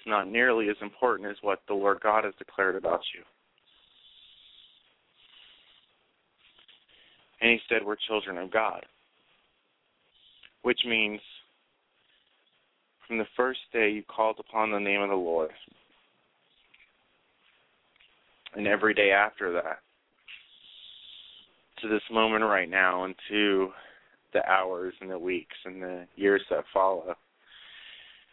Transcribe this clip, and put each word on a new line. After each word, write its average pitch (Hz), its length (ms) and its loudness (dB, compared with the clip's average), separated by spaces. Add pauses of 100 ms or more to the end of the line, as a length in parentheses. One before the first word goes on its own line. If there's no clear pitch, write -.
not 104 200 0
nearly 113 440 2
as 104 100 -4
important 104 500 -2
as - 120 -14
what 98 240 -2
the 104 80 -4
Lord 98 260 2
God 107 240 2
has 98 120 -8
declared 95 400 -2
about 90 360 -2
you. 90 100 -18 (4000)
And 113 80 6
he 113 180 2
said, 110 160 0
"We're 104 120 -4
children 98 420 -6
of 90 120 -8
God," 104 360 -2 (1800)
which 123 240 0
means 107 340 0 (1800)
from 117 180 -6
the 107 80 -2 (100)
first 127 340 -2
day 110 200 2
you 107 120 -4
called 110 380 -2
upon 110 300 -2
the 101 100 -2
name 101 220 0
of 98 80 -2
the 98 40 0
Lord, 82 400 0 (3000)
and 104 120 -4
every 101 280 4
day 101 160 6
after 101 420 4
that, 80 300 -4 (2000)
to 113 100 -8
this 107 220 -2
moment 110 340 2
right 95 240 2
now, 92 340 2
and 95 160 -8 (100)
to 101 460 2 (560)
the - 180 0
hours 92 520 0
and 95 100 -12
the 92 80 -6
weeks 87 460 -6
and 92 180 -14
the 90 320 -10
years 98 340 2
that 76 200 -2
follow, 92 480 0 (1160)